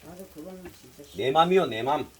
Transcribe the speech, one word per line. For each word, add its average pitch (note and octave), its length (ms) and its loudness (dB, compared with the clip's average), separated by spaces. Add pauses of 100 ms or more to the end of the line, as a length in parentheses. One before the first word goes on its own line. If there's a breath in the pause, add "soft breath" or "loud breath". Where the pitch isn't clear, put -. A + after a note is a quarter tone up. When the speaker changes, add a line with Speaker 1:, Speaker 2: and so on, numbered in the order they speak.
Speaker 1:
나도 F3+ 240 -16
그거는 F#3 340 -16 (180)
진짜 - 220 -20
싫어. - 220 -8
Speaker 2:
내 C3 80 2
맘이요, E3+ 340 4
내 A#2 160 -4
맘. C#3 260 -2 (120)